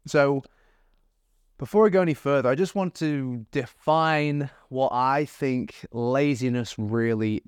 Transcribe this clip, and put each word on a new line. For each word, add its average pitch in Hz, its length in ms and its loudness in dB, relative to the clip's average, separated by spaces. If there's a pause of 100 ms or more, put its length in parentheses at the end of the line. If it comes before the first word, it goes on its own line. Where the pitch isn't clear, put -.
So, 139 380 0 (1120)
before 208 300 4
I - 20 6
go 185 140 4
any 165 100 0
further, 139 340 0
I 127 80 4
just 180 200 -2
want 185 200 -4
to 131 560 -4
define 147 1000 0 (180)
what 131 240 -2
I 135 320 0
think 127 500 -4 (160)
laziness 123 840 0
really 110 720 0